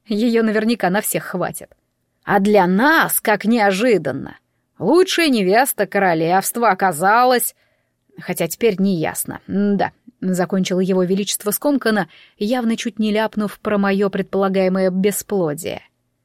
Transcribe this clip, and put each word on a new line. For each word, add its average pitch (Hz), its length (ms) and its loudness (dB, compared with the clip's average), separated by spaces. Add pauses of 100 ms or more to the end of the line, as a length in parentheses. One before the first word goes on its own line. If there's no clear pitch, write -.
Её 226 380 0
наверняка 220 460 0
на 196 100 0
всех - 240 -4
хватит. - 520 -8 (460)
«А 196 160 0
для 196 300 4
нас, 240 520 2
как 214 240 0
неожиданно! 196 920 0 (400)
Лучшая 339 500 2
невеста 214 600 2
королевства 190 840 0
оказалась... 202 840 2 (640)
Хотя 170 260 -4
теперь 190 340 0
неясно. 185 680 -2
М-да», 196 440 0 (280)
закончило 185 600 -2
его 185 220 0
величество 196 480 -4
скомканно, 220 580 -2 (300)
явно 226 380 -2
чуть - 220 -8
не 214 120 0
ляпнув 208 500 -4
про 208 180 -2
моё 196 320 0
предполагаемое 190 800 0
бесплодие. 185 920 -4 (420)